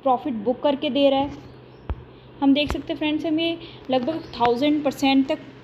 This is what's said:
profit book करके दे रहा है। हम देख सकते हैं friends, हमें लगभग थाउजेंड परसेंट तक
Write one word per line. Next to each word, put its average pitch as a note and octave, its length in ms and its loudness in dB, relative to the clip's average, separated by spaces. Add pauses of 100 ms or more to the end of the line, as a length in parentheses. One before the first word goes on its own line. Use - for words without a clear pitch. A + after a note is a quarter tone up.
profit B3+ 320 0 (100)
book B3 180 -2
करके D4 280 0
दे C#4 200 4
रहा C4+ 100 2
है। C#4+ 100 -2 (1080)
हम C#4 140 6
देख D4 180 0
सकते E4 200 -6
हैं D#4 60 -6
friends, D4+ 280 -2
हमें E4 320 0 (320)
लगभग C4 340 -2 (160)
थाउजेंड C4+ 440 2
परसेंट C4+ 440 2
तक D#4 100 -2 (260)